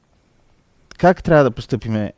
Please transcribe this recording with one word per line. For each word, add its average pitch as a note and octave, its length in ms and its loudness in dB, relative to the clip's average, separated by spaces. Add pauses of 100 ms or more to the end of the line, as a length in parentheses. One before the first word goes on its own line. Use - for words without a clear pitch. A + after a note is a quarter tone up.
(960)
Как F3 260 2
трябва D#3 200 4
да B2 80 0
постъпиме? A2 680 -6